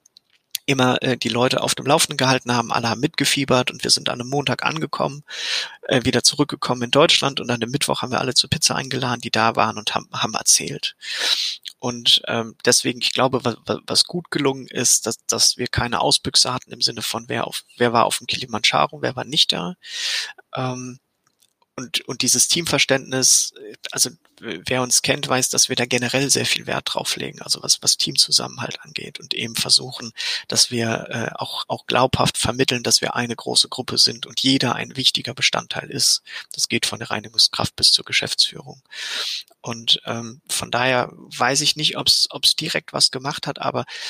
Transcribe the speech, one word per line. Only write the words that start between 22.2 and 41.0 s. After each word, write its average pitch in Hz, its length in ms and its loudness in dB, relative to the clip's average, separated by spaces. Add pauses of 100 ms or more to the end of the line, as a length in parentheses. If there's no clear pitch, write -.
dieses 123 260 4
Teamverständnis, 135 1080 2
äh, 110 180 -16 (180)
also - 180 0 (300)
w-, 90 260 -8
wer 127 160 0
uns 123 200 2
kennt, 139 260 0
weiß, 127 220 2
dass - 180 4
wir 127 80 -2
da 120 100 0
generell 123 420 0
sehr 120 180 2
viel - 200 -2
Wert - 260 -4
drauf - 220 -2
legen, - 280 -8
also - 200 -2
was, - 200 2
was - 140 2
Teamzusammenhalt - 840 0
angeht - 400 -12
und - 120 -6
eben 113 220 -6
versuchen, 127 560 -6 (380)
dass - 240 2
wir, 117 380 -2
äh, 113 260 -6
auch, - 320 -8
auch - 180 -6
glaubhaft 123 500 2
vermitteln, 123 460 0
dass - 180 4
wir - 140 -2
eine 117 220 -4
große - 320 0
Gruppe 123 300 -6
sind - 280 2
und - 140 -8
jeder 135 340 2
ein 120 220 -8
wichtiger - 380 0
Bestandteil - 540 -2
ist. - 340 0 (280)
Das - 160 -4
geht - 200 -2
von 107 120 -4
der 117 140 -6
Reinigungskraft 110 640 0
bis - 160 4
zur - 120 2
Geschäftsführung. - 800 -2 (800)
Und, 117 440 -2
ähm, 117 360 -8 (100)
von - 220 -4
daher 123 400 2